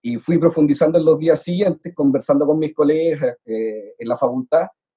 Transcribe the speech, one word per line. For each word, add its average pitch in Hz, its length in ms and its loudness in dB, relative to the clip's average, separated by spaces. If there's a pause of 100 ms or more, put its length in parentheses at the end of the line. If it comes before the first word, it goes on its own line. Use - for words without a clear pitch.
y 120 160 -6
fui 170 200 -2
profundizando 156 640 2
en 156 60 -2
los 156 120 4
días 160 240 0
siguientes, 175 540 -4
conversando 143 500 0
con 151 140 0
mis 151 140 -4
colegas, 147 720 0
eh, 110 520 -8
en 117 100 -12
la 120 100 -2
facultad, 131 500 -2 (300)